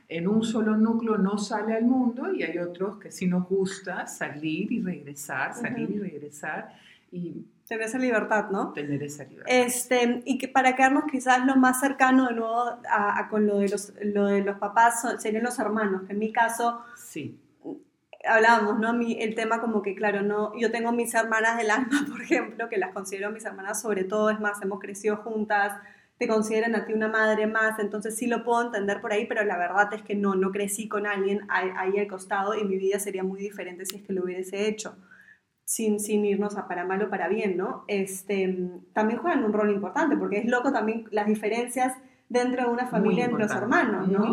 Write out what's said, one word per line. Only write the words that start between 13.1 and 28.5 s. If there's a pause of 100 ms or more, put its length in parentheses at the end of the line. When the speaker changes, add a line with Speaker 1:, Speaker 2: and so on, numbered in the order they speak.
Speaker 2:
a
con
lo
de
los,
lo
de
los
papás
son,
serían
los
hermanos,
que
en
mi
caso (160)
Speaker 1:
Sí. (880)
Speaker 2:
hablábamos,
¿no?
A
mí
el
tema
como
que,
claro,
no,
yo
tengo
mis
hermanas
del
alma,
<laughs>
por
ejemplo,
que
las
considero
mis
hermanas
sobre
todo,
es
más,
hemos
crecido
juntas, (440)
te
consideran
a
ti
una
madre
más,
entonces
sí
lo
puedo